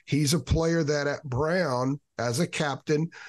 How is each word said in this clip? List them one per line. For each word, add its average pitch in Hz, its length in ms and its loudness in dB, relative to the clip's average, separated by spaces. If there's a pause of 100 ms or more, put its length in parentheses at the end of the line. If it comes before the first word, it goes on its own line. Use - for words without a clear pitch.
He's 143 280 2
a 170 60 2
player 165 440 2
that 143 240 0
at 143 160 -4
Brown, 143 800 0 (160)
as 120 240 0
a 170 60 2
captain, 151 640 -2 (180)